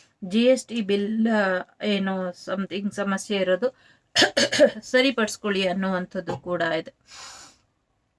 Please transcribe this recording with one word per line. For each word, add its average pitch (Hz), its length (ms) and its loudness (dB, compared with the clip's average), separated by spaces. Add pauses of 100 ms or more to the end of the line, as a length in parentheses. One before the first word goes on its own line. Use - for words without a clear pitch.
(240)
ಜಿ 202 200 2
ಎಸ್ 254 220 4
ಟಿ 226 160 -4
ಬಿಲ್, 202 460 0
ಆ, 190 360 0 (200)
ಏನೋ 190 480 -2
ಸಮಥಿಂಗ್ 190 600 -6
ಸಮಸ್ಯೆ 202 440 -2
ಇರೋದು 185 380 0 (400)
<coughs> - 680 4
ಸರಿಪಡಿಸ್ಕೊಳ್ಳಿ 208 840 0
ಅನ್ನುವಂಥದ್ದು 185 720 -4
ಕೂಡ 175 240 -4
ಇದೆ. 165 320 -4 (1300)